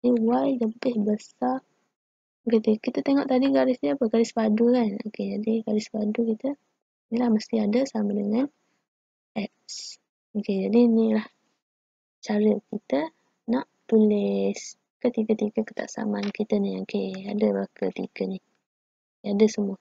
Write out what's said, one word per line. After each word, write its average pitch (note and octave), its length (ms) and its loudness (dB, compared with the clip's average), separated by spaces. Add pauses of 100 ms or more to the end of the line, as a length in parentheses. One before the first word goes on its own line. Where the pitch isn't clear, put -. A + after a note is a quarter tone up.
Jadi B3 80 4
Y A#3+ 360 2 (120)
lebih A#3 400 -2
besar. B3 640 -4 (760)
Okey, A3 400 2
kita C4 240 -4
tengok C#4 240 2
tadi C4+ 240 2
garis C4 240 2
dia C#4+ 160 -2
apa? B3 160 0
Garis A3+ 240 2
padu A3+ 400 4
kan? G#3+ 320 2
Okey, G3+ 320 -6
jadi A3 240 -2
garis G#3+ 320 -2
padu G#3+ 320 -2
kita A#3+ 320 -4 (560)
inilah A#3+ 160 0
mesti A3 320 2
ada A3 240 2
sama G#3 320 -2
dengan G#3+ 320 0 (880)
X. G3 160 -8 (800)
Okey, G3 320 -2
jadi A#3 240 6
inilah A3 380 2 (920)
cara G#3+ 320 2 (120)
kita C#4+ 480 -4 (360)
nak B3 200 -2 (160)
tulis G3+ 880 2 (240)
ketiga-tiga A3 640 -2
ketaksamaan G#3 720 -6
kita G#3+ 240 -2
ni. G3 240 -2
Okey, G3 480 -6
ada G#3 160 0
berapa - 480 -2
tiga - 320 -8
ni? F#2+ 160 -8 (800)
Ada G3+ 240 2
semua. G#3 360 -2